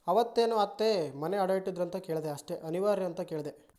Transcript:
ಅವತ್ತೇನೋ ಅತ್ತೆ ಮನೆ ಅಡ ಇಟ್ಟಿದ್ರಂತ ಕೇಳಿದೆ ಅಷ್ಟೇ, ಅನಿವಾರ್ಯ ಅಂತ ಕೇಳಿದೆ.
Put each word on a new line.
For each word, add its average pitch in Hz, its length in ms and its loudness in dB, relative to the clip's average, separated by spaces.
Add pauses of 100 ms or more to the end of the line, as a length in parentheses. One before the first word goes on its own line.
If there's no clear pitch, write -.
ಅವತ್ತೇನೋ 233 480 4
ಅತ್ತೆ 202 640 2
ಮನೆ 170 200 -2
ಅಡ 185 120 2
ಇಟ್ಟಿದ್ರಂತ 185 460 -2
ಕೇಳಿದೆ 156 340 -4
ಅಷ್ಟೇ, 147 260 -8
ಅನಿವಾರ್ಯ 190 480 0
ಅಂತ 175 180 -4
ಕೇಳಿದೆ. 151 460 -8 (120)